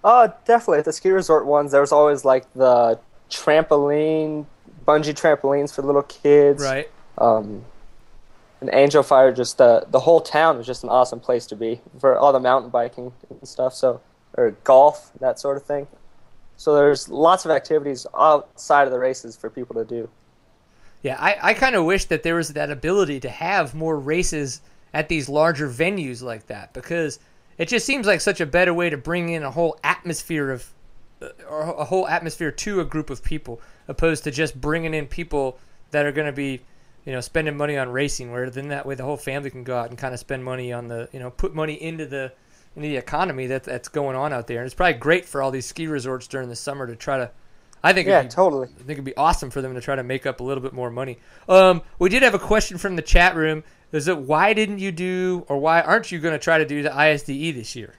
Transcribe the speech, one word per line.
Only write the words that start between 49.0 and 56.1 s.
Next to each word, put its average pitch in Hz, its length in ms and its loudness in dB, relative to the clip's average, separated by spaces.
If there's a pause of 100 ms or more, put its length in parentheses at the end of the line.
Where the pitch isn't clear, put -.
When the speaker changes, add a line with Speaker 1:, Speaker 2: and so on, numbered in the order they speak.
Speaker 2:
be 131 120 -10
awesome 147 340 0
for 139 120 -8
them 131 120 -10
to 123 60 -10
try 139 140 -6
to 135 80 -6
make 131 240 -6
up 127 140 -6
a - 20 -10
little 131 200 -8
bit 131 100 -10
more 123 180 -8
money. 123 280 -10 (300)
Um, 185 340 6 (180)
we 180 80 2
did 254 160 2
have 226 100 4
a 196 60 0
question 208 360 -2
from 185 200 -6
the 160 60 -6
chat 175 340 2
room. 156 260 -4 (300)
Is 147 160 -4
it, 175 100 -2
why 151 340 0
didn't 208 280 -2
you 196 100 -6
do, 185 580 -6
or 143 100 -4
why 160 240 2
aren't 180 280 0